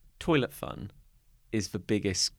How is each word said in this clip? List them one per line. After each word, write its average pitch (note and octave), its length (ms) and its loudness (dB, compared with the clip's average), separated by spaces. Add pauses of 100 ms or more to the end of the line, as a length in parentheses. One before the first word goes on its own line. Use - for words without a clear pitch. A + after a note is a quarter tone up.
(180)
Toilet D3+ 340 2
Fun - 380 -8 (640)
is G#2 160 0
the G#2+ 100 -4
biggest G2 600 0